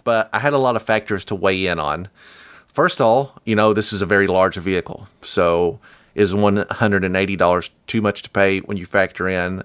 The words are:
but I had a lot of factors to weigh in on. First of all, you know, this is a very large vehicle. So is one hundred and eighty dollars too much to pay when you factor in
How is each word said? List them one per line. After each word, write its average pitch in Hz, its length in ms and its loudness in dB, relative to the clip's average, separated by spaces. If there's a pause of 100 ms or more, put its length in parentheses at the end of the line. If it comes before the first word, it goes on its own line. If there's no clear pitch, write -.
but 113 300 0
I 107 60 0
had 143 140 0
a 139 60 2
lot 127 160 2
of 110 60 -2
factors 107 440 -2
to 107 100 -8
weigh 95 320 0
in 85 120 -2
on. 78 300 -4 (640)
First 170 260 0
of 131 60 4
all, 127 300 2 (100)
you 110 100 0
know, 110 160 4
this 104 220 0
is 98 80 -4
a 101 40 -2
very 98 220 2
large 92 300 2
vehicle. 92 500 -4 (140)
So 85 580 0 (340)
is 92 220 2
one 101 360 2
hundred 101 340 0
and 90 100 -2
eighty 95 220 0
dollars 90 320 2 (180)
too 113 140 -2
much 104 220 -2
to - 60 -18
pay 98 300 2
when - 160 -10
you 90 100 -8
factor 92 440 -2
in 92 360 -4